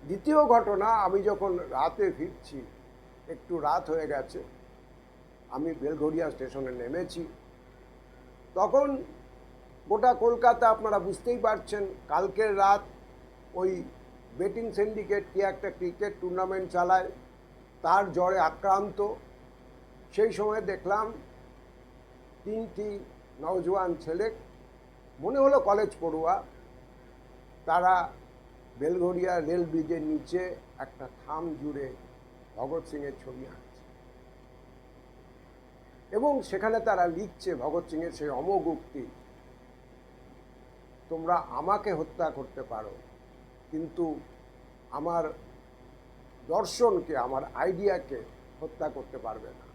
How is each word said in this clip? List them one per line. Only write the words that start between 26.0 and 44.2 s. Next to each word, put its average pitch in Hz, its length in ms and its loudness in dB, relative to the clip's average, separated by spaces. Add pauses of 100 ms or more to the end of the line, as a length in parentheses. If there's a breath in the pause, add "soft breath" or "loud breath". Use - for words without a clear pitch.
তারা 175 280 6 (840)
বেলঘড়িয়া 175 640 0
রেল 170 260 0
ব্রিজের 160 460 -2
নিচে 156 300 -2 (380)
একটা 135 260 -12 (140)
থাম 156 240 -6 (160)
জুড়ে 139 280 -6 (680)
ভগৎ 135 320 -6
সিংয়ের 143 320 -8
ছবি 131 240 -14 (100)
আঁকছে - 300 -20 (2250)
এবং 247 200 2 (120)
সেখানে 214 340 0 (100)
তারা 185 180 4 (120)
লিখছে 190 380 -8
ভগৎ 156 340 -2
সিংয়ের 165 280 -6
সেই 147 220 -4
অমোঘ 180 280 2
উক্তি, 151 360 -6 (2000)
"তোমরা 165 260 0 (240)
আমাকে 202 340 0
হত্যা 160 340 -4 (100)
করতে 135 260 -12
পারো, 107 300 -10 (760)
কিন্তু 165 360 -4 (840)